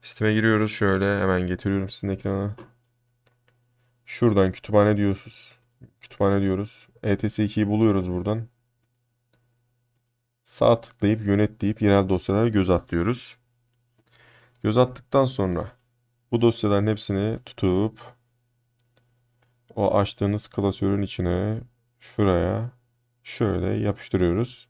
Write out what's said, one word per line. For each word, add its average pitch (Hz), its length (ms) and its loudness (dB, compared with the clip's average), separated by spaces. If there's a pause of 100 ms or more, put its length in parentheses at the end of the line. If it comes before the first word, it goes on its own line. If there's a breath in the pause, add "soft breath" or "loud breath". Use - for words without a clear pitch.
Steam'e 107 320 -2
giriyoruz. 107 380 2
Şöyle 98 500 0
hemen 92 260 0
getiriyorum 95 420 -2
sizin - 200 -8
ekrana. 98 460 -4 (1500)
Şuradan 98 460 2
kütüphane 104 460 2
diyorsunuz. - 580 -4 (460)
Kütüphane 101 400 0
diyoruz. 98 460 -4 (160)
E 101 140 0
T 107 120 -2
S 107 140 -2
ikiyi 104 240 0
buluyoruz 104 420 2
buradan. 104 380 -4 (2000)
Sağ 117 380 2
tıklayıp 107 440 -2
yönet 101 360 0
deyip 104 200 -2
yerel 98 280 2
dosyalara 98 380 0
göz 101 220 0
at 87 220 0
diyoruz. 92 460 -4 (1300 soft breath)
Göz 117 140 2
attıktan 127 480 2
sonra 92 460 -4 (600)
bu 120 100 0
dosyaların 104 460 2
hepsini 107 580 -4
tutup 98 540 -2 (1800)
o 101 220 2
açtığınız 101 500 -2
klasörün 101 540 -2
içine 95 600 -4 (380)
şuraya 98 680 0 (540)
şöyle 98 540 -2
yapıştırıyoruz. 98 920 -2